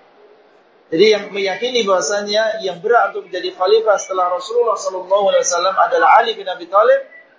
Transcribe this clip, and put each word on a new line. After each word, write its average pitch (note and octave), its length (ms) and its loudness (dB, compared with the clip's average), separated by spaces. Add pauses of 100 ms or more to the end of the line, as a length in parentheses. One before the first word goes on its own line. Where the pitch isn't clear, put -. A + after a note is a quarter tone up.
(920)
Jadi E3+ 160 4
yang G3+ 240 0
meyakini G3+ 560 -4
bahasanya G#3 720 -2
yang F3 240 -8
berhak A3 320 2
untuk G3 160 -12
menjadi F3+ 240 -8
khalifah G#3 400 2
setelah F#3 400 -2
Rasulullah A3 400 -2
sallallahu F#3+ 560 -2
alaihi F3 160 2
wasallam F3+ 320 -2
adalah E3+ 300 2 (100)
Ali A3+ 160 0
bin F#3 160 -10
Abi E3+ 160 -10
Thalib, A3+ 320 4 (400)